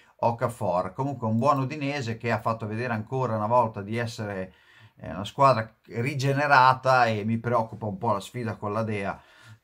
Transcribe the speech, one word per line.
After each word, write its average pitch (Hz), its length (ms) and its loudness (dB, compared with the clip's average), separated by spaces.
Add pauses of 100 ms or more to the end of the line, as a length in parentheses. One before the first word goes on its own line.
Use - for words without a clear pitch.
(160)
Okafor. 113 800 -2
Comunque 135 340 -6
un 113 100 0
buon 135 220 2
Udinese 135 580 -4
che 117 140 -4
ha 107 80 0
fatto 113 280 -4
vedere 117 260 -4
ancora 110 420 -4
una 107 120 -2
volta 113 340 2
di 107 160 -6
essere, 104 560 -6 (440)
eh, - 120 -14
una 90 160 -8
squadra 127 500 2 (120)
rigenerata 131 1200 4
e 107 180 0
mi 113 140 0
preoccupa 113 480 -2
un 98 100 -6
po' 110 160 0
la 98 60 -2
sfida 110 360 -8
con 104 180 -6
la 110 100 0
Dea 98 380 -4 (420)